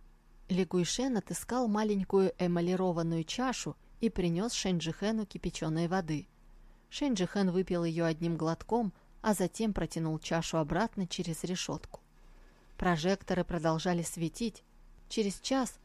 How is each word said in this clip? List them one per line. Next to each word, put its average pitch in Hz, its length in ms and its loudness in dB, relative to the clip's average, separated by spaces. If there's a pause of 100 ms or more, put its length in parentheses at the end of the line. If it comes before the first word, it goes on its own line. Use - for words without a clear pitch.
(500)
Ли 185 160 4
Гуйшен 214 520 0
отыскал 233 500 -2
маленькую 202 720 2
эмалированную 170 840 2
чашу 240 520 -4 (260)
и 226 80 2
принес 180 440 0
Шэнь 185 260 0
Джихэну 202 480 -2
кипяченой 165 600 -2
воды. 160 400 -2 (640)
Шэнь 285 240 0
Джихэн 185 380 2
выпил 180 320 2
ее 165 220 0
одним 165 300 0
глотком, 170 580 0 (280)
а 214 140 2
затем 196 380 0
протянул 160 440 -2
чашу 165 400 -2
обратно 170 500 0
через 170 360 -6
решетку. 175 560 -6 (800)
Прожекторы 180 640 2
продолжали 165 580 2
светить. 165 640 -4 (440)
Через 202 320 0
час 262 460 -2